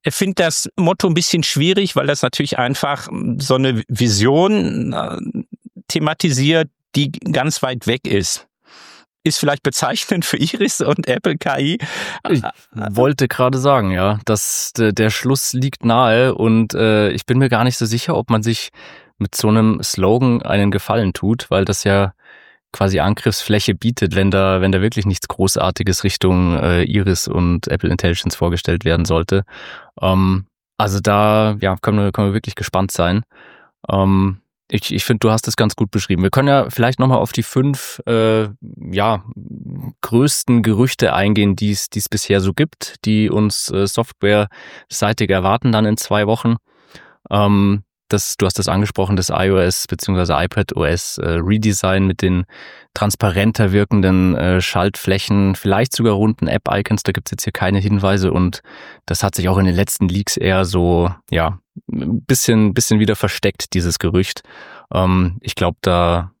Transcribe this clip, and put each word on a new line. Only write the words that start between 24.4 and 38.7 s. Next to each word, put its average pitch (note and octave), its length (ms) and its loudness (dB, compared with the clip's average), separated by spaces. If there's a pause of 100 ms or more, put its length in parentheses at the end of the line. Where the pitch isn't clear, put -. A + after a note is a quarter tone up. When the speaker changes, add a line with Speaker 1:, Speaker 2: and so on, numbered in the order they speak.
Speaker 2:
wenn F#2+ 120 2
da F#2+ 100 2
wirklich G#2+ 240 -2
nichts G2 220 -2
Großartiges F#2+ 760 0
Richtung, F2+ 540 2
äh, F2 240 2
Iris F#2+ 460 0
und F2 400 0
Apple - 240 0
Intelligence F2 440 -2
vorgestellt E2+ 500 -2
werden E2+ 200 2
sollte. F2+ 380 0 (580)
Ähm, F#2+ 460 2 (320)
also G2+ 200 0
da, G#2+ 640 2
ja, F#2+ 180 0
können G#2+ 200 0
wir, G2+ 120 0
können G2+ 180 0
wir G2 40 0
wirklich A2 220 -4
gespannt F#2+ 340 -2
sein. F2+ 320 0 (640)
Ähm, F#2+ 520 2 (340)
ich, G#2+ 200 -4
ich G2+ 100 -4
finde, A2+ 160 0
du A2 120 2
hast A2+ 180 -2
es - 80 -4
ganz A2 180 0
gut G#2 160 -4
beschrieben. F#2 320 0
Wir G2 60 2
können C3+ 180 2
ja C#3 220 2
vielleicht B2 280 -2
nochmal C3 200 2
auf - 160 -2
die A#2 100 -2
fünf, - 640 -4
äh, A2 400 2 (420)